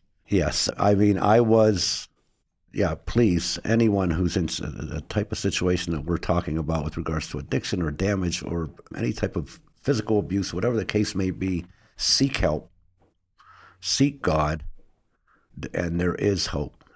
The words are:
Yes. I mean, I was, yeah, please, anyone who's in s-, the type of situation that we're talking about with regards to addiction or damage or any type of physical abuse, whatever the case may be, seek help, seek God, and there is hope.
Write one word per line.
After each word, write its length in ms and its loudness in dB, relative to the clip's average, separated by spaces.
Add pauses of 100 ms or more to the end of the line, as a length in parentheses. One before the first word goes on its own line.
(280)
Yes. 500 0
I 180 4
mean, 240 4
I 220 6
was, 680 2 (640)
yeah, 220 0 (100)
please, 600 2
anyone 460 2
who's 260 0
in 120 0
s-, 140 -6
the 460 -8
type 220 -2
of 60 -4
situation 560 0
that 120 -4
we're 120 0
talking 400 -2
about 280 -2
with 120 -6
regards 340 -4
to 80 -6
addiction 420 -2
or 100 -2
damage 500 -2
or 280 -4 (260)
any 180 -2
type 220 -4
of 240 -6 (220)
physical 360 0
abuse, 360 -2
whatever 240 0
the 80 -2
case 280 0
may 160 0
be, 360 -4 (320)
seek 400 0
help, 340 0 (1080)
seek 400 0
God, 420 0 (1120)
and 260 -2
there 160 0
is 320 0
hope. 360 -6 (120)